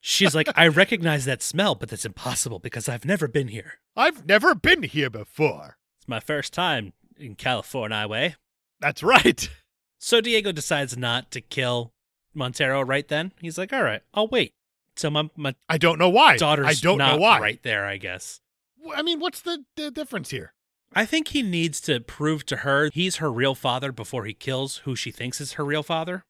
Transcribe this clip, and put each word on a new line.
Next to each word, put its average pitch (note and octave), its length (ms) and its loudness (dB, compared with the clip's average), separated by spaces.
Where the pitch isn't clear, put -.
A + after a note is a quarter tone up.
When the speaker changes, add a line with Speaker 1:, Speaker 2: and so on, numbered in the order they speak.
Speaker 1:
She's F#3 340 2
like, D#3 220 2
"I E3 120 8
recognize D#3+ 580 2
that C3 160 -2
smell, F3+ 320 0
but A2+ 160 -10
that's A2+ 160 -8
impossible A#2 540 -6
because - 280 -8
I've A#2+ 160 -8
never D#3 240 0
been C3 200 -2
here." G#2+ 260 -12
Speaker 2:
"I've C#4 320 0
never G#3+ 280 6
been D4+ 300 2
here C#3 260 -2
before." G#2+ 680 -4
Speaker 1:
"It's - 100 -20
my A2+ 100 -6
first - 360 -6
time C#3+ 400 -2
in G#2+ 160 -16
California G#2+ 760 -4
way." C3 280 -2
Speaker 2:
That's D3 220 -4
right. - 480 4
Speaker 1:
So A#3 240 2
Diego A3 280 0
decides C#3+ 460 -4
not B2 360 -4
to B2 100 -10
kill A#2+ 500 -4
Montero C3+ 480 -2
right C3+ 260 -2
then. E3 320 -4
He's E3 200 -10
like, F#3+ 160 -6
"All C4+ 80 0
right, A2+ 180 0
I'll A3 140 2
wait A3 260 -2
till D3+ 140 -2
my, D3+ 260 -2
my C#3+ 180 -4
Speaker 2:
I D#3+ 80 2
don't E3 220 4
know F3+ 100 6
why. G#3+ 300 8
Speaker 1:
daughter's D3 300 4
Speaker 2:
I D#3 60 4
don't E3 240 4
Speaker 1:
not C3+ 180 4
Speaker 2:
know D#3 40 2
why. G3+ 180 8
Speaker 1:
right A2 240 -2
there, G#2 220 -2
I G2 140 -6
guess." F#2 420 -12
Speaker 2:
Wh-, D#4 140 -10
I D4 60 -4
mean, E4 180 -4
what's F4 220 -6
the, E4+ 240 -8
the D4+ 140 -8
difference B3 400 -8
here? - 240 -10
Speaker 1:
I A3 120 2
think D#4+ 220 0
he D4 120 -2
needs E3+ 420 -2
to B2+ 180 -2
prove D3+ 440 -4
to - 140 -6
her C#3 340 0
he's F3+ 240 -2
her D3+ 160 -2
real C3 220 0
father C3+ 380 -4
before A2+ 340 -8
he G#2+ 80 -10
kills C3+ 500 -6
who C3+ 100 -4
she - 160 -8
thinks B2 300 -8
is C#3+ 140 -10
her D3+ 100 -6
real D3 180 -2
father. E3 480 -6